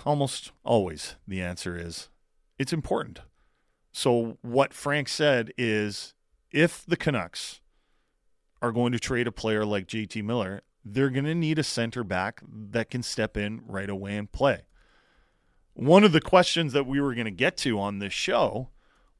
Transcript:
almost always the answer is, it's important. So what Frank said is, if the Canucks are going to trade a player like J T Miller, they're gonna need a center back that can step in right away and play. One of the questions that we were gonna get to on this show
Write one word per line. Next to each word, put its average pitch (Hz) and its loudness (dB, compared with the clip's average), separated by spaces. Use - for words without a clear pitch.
almost 143 0
always 95 0
the 95 -4
answer 90 -6
is, 85 -10
it's 135 -4
important. - -4
So 117 0
what 123 2
Frank 143 -4
said 131 2
is, 107 -2
if 160 2
the 165 2
Canucks - -4
are 120 0
going 120 2
to 120 0
trade 120 -2
a 113 -2
player 110 0
like 104 -2
J 110 -6
T 110 -8
Miller, 104 -4
they're 127 0
gonna 139 -2
need 156 0
a 143 0
center 117 -4
back 92 -2
that 110 -4
can 123 -4
step - -4
in 104 -4
right 98 -6
away 98 -6
and 101 -8
play. 131 2
One 180 8
of 190 8
the 160 6
questions 170 4
that 139 2
we 139 -2
were 139 0
gonna 113 -4
get 123 0
to 113 0
on 101 -4
this 101 -6
show 135 -2